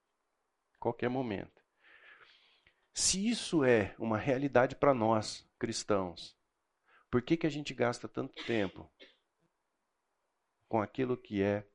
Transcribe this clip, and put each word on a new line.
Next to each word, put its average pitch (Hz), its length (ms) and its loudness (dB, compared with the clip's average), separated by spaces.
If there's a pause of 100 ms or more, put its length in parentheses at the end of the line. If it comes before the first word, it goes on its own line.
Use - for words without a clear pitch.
(800)
Qualquer 117 300 -2
momento. 123 520 -6 (1300)
Se 196 340 0
isso 180 360 0
é 113 340 4
uma 110 200 -2
realidade 127 580 2
pra 143 180 4
nós, 110 540 0 (100)
cristãos, 98 800 -4 (720)
por 123 120 0
que 165 160 0
que 165 100 0
a - 20 0
gente 143 240 -8
gasta 120 340 -2
tanto - 380 -8
tempo 98 460 -2 (1800)
com 110 140 0
aquilo 123 360 -4
que 101 240 -4
é 101 340 -2